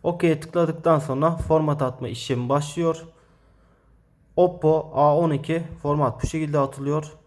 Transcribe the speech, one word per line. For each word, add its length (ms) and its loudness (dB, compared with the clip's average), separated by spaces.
Okey'e 360 0
tıkladıktan 600 0
sonra 360 0
format 460 2
atma 260 -4
işlemi 420 -4
başlıyor. 560 0
Oppo 580 2
A 240 4
on 140 2
iki 320 -2
format 420 0
bu 40 -2
şekilde 320 -2
atılıyor. 540 -2